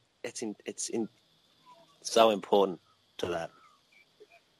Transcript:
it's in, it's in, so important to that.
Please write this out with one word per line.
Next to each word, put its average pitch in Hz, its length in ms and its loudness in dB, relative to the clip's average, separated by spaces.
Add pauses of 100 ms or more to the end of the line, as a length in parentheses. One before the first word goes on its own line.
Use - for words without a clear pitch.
(220)
it's - 200 -12
in, 107 120 -6 (120)
it's - 220 -10
in, 113 200 -4 (920)
so 113 300 4
important 98 500 2 (380)
to - 80 -6
that. 85 240 -6 (1080)